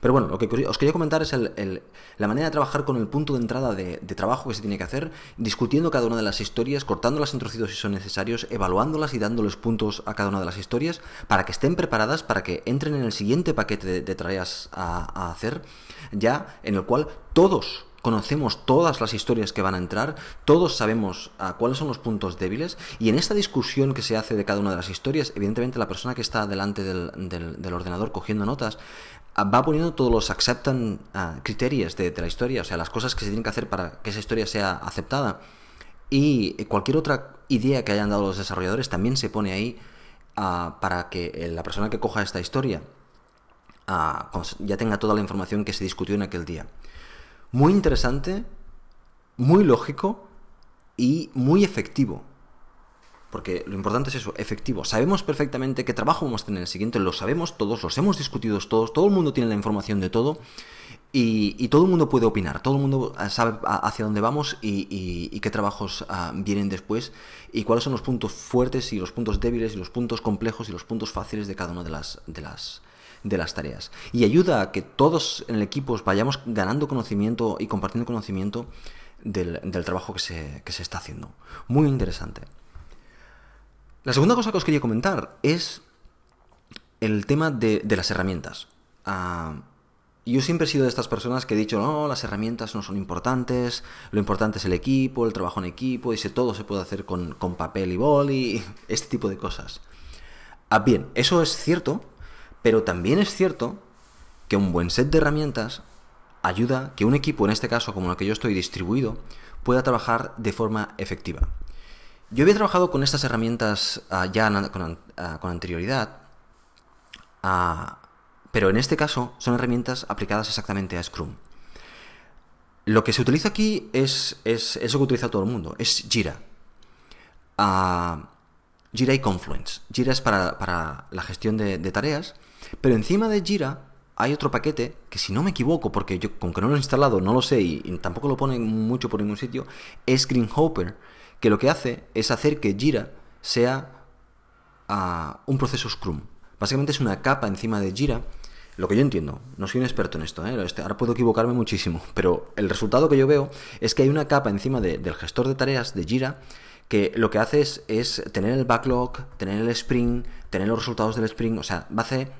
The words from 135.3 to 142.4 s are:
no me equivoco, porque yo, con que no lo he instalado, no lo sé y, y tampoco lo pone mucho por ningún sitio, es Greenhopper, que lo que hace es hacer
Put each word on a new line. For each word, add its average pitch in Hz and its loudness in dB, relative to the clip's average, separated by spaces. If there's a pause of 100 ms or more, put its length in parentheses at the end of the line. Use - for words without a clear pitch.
no 123 2
me 190 2
equivoco, 127 2
porque 95 -2
yo, 101 -4
con 87 -2
que 92 0
no 104 4
lo 143 6
he - 4
instalado, 135 4
no 95 4
lo 123 6
sé 123 4
y, 85 0
y 90 -4
tampoco 90 -4
lo 131 2
pone 135 0
mucho 113 0
por 110 0
ningún 104 0
sitio, 127 -6 (400)
es 131 4
Greenhopper, 123 2 (420)
que 113 6
lo 104 6
que 131 4
hace 131 -2
es 110 2
hacer 147 2